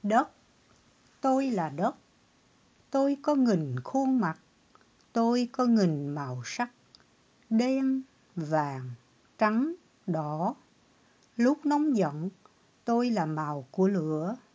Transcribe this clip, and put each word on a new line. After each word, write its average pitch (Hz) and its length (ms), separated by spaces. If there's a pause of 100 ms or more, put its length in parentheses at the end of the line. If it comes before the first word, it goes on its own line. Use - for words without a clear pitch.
Đất. 220 260 (920)
Tôi 269 300
là 170 180
đất. 175 260 (960)
Tôi 277 300
có 294 140
nghìn 165 480
khuôn 262 360
mặt. 170 200 (760)
Tôi 240 380
có 254 140
nghìn 170 440
màu 135 360
sắc. 240 260 (760)
Đen, 262 520 (340)
vàng, 147 540 (480)
trắng, 233 380 (320)
đỏ. 160 480 (840)
Lúc 262 280
nóng 294 320
giận, 160 320 (560)
tôi 240 240
là 196 160
màu 151 460
của 190 160
lửa. 165 480 (200)